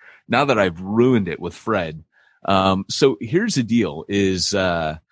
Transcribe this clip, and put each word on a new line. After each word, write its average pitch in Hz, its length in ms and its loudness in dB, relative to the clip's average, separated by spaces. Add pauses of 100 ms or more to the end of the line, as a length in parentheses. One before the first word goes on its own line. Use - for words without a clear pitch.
<laughs> - 180 -20
now 127 180 2
that 135 120 2
I've 90 240 0
ruined 110 460 2
it 80 120 -8
with 85 140 -8
Fred. 82 500 -6 (400)
Um, 95 460 2
so - 320 2
here's 175 320 -2
the 139 80 0
deal 98 460 -2
is, 95 480 0
uh, 85 420 -2 (140)